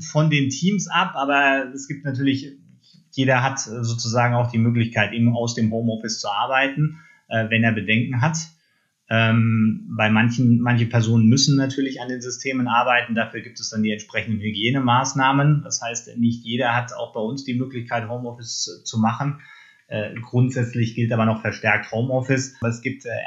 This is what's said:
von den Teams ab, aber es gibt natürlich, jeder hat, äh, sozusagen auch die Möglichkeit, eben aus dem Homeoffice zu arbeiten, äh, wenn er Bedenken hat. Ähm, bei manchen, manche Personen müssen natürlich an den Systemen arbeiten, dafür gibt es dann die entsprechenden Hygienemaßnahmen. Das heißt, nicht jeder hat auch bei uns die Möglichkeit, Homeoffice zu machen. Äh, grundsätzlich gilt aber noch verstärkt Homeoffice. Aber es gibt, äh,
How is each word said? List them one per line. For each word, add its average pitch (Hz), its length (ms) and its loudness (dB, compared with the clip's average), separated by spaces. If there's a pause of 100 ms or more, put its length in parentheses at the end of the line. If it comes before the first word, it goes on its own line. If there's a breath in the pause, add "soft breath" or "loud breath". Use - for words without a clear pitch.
von 156 260 0
den 139 200 2
Teams 185 380 0
ab, 170 280 0
aber 139 580 2
es - 140 -12
gibt 143 180 -10
natürlich, 135 460 -2 (640 soft breath)
jeder 131 280 2
hat, 135 240 -2
äh, 117 180 -8
sozusagen 117 520 0
auch 120 160 0
die 117 80 0
Möglichkeit, 113 540 2
eben 117 220 2
aus 120 200 -2
dem 110 160 0
Homeoffice 113 480 -4
zu 104 100 -6
arbeiten, 135 680 0 (300 loud breath)
äh, 113 200 0
wenn 113 140 4
er 113 80 4
Bedenken 113 500 0
hat. 160 160 2 (720)
Ähm, 113 880 2
bei 110 140 2
manchen, 117 520 4
manche 120 260 2
Personen 113 400 4
müssen 139 300 4
natürlich 135 440 -2
an 123 80 -10
den 123 120 -6
Systemen 127 460 -4
arbeiten, 120 460 2
dafür 110 280 -4
gibt - 180 -16
es 107 100 -10
dann 107 140 -2
die 107 80 0
entsprechenden 107 500 -4
Hygienemaßnahmen. 131 1200 2
Das - 160 -6
heißt, 117 380 -10
nicht 117 260 0
jeder 120 320 0
hat 120 160 -4
auch 117 220 -10
bei 120 60 -6
uns 131 240 -6
die 127 100 -6
Möglichkeit, 120 560 -6
Homeoffice 120 760 -10
zu - 140 -6
machen. 123 440 -2 (480 loud breath)
Äh, 110 260 -6
grundsätzlich 120 800 0
gilt 117 160 0
aber 113 160 2
noch 110 140 0
verstärkt 107 500 -2
Homeoffice. 127 680 -2
Aber 117 100 0
es 117 120 -4
gibt, - 240 -8
äh, 120 40 -8 (180)